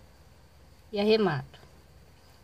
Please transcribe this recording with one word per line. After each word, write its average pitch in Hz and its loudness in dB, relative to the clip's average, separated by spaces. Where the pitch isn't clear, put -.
e 208 -6
arremato. 202 0